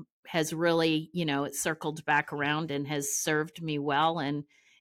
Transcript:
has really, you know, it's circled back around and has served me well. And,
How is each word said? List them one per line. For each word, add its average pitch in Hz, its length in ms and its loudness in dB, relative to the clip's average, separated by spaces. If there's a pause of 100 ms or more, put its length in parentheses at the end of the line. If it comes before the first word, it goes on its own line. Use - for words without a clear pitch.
(260)
has 160 280 0
really, 165 580 2
you 170 140 -2
know, 143 180 0
it's - 180 -6
circled 156 440 -4
back 147 260 2
around 147 380 0
and 143 180 -2
has 143 260 -2
served 160 480 0
me 151 160 -2
well. 151 400 2
And, 147 260 -2 (360)